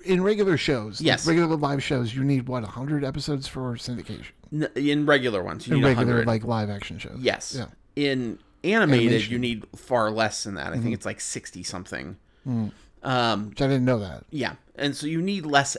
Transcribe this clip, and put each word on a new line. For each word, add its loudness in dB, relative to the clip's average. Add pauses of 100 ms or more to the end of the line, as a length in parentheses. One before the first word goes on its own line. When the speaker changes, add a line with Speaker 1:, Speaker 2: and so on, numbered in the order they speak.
Speaker 1:
in 4
regular 4
shows, 0
like, 0
Speaker 2:
Yes. 2
Speaker 1:
regular 4
live 0
shows, -2
you -2
need, 2
what, -4
a -10
hundred -4
episodes -4
for -6
syndication? -10 (260)
Speaker 2:
N-, -2
in 2
regular 4
ones, -6
you 2
Speaker 1:
In 6
Speaker 2:
need 6
Speaker 1:
regular, 4
Speaker 2:
a 4
hundred. 2
Speaker 1:
like, 0
live -2
action -8
shows. -12
Speaker 2:
Yes. -2
Speaker 1:
Yeah. -8 (300)
Speaker 2:
In -2 (260)
animated, 4
Speaker 1:
Animation. 2
Speaker 2:
you 0
need -2 (120)
far 0
less 0
than -8
that. -6
I -6
think -2
Speaker 1:
Mm-hmm. 0
Speaker 2:
it's, -8
like, -8
sixty -10
something. -10 (300)
Speaker 1:
Mm. -2 (320)
Speaker 2:
Um, 0
Speaker 1:
Which -4
I 2
didn't 2
know 4
that. -10
Speaker 2:
Yeah. -4 (220)
And -4
so -8
you -2
need -2
less 2